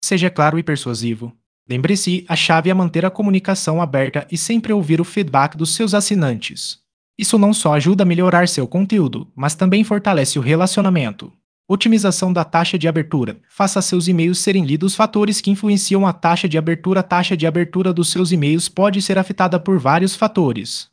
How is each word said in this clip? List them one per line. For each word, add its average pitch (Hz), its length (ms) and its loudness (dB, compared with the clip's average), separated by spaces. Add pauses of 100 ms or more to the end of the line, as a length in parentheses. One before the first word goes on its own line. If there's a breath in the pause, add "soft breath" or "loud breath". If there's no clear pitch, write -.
Seja 180 260 0
claro 156 300 0
e 165 40 -4
persuasivo. 120 680 -6 (360)
Lembre-se, 180 580 0
a 165 80 -2
chave 165 340 2
é 185 40 2
manter 175 320 0
a 185 40 2
comunicação 190 720 -2
aberta 139 480 -2
e 170 80 -6
sempre 226 360 -2
ouvir 165 260 0
o 175 60 0
feedback 143 520 0
dos 156 160 -2
seus 214 200 -2
assinantes. 175 840 -2 (380)
Isso 220 200 0
não 202 160 4
só 160 200 0
ajuda 175 300 2
a - 20 4
melhorar 175 420 2
seu 135 200 -2
conteúdo, 185 680 0
mas 143 200 -4
também 196 280 2
fortalece 202 540 0
o 143 40 -2
relacionamento. 160 920 0 (340)
Otimização 196 640 2
da 175 140 0
taxa 170 320 0
de 160 100 0
abertura. 151 600 -2
Faça 196 320 -2
seus 175 260 0
e-mails 180 320 2
serem 196 240 0
lidos. 151 320 -2
Fatores 214 460 0
que 196 100 0
influenciam 196 560 0
a 175 60 0
taxa 170 340 0
de 156 100 0
abertura. 165 440 -2
A - 20 -2
taxa 180 320 -2
de 156 100 -2
abertura 175 460 0
dos 170 180 -2
seus 175 220 -2
e-mails 160 380 0
pode 196 320 0
ser 190 160 -2
afetada 185 420 0
por 190 180 0
vários 160 380 0
fatores. 147 760 -2